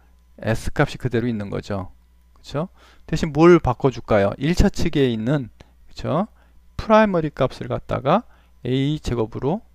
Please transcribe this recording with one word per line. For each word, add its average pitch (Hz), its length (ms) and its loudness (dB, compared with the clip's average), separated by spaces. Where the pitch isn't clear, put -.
S - 340 -4
값이 - 220 -2
그대로 120 320 -4
있는 104 220 -6
거죠. 98 420 -8
그쵸? - 360 -10
대신 156 280 -4
뭘 170 240 8
바꿔줄까요? 117 800 0
일 156 160 0
차 202 160 6
측에 147 400 0
있는, 117 400 -4
그쵸? 147 380 -4
프라이머리 202 520 2
값을 - 380 -4
갖다가 120 560 -2
에이 135 340 -2
제곱으로 120 600 -4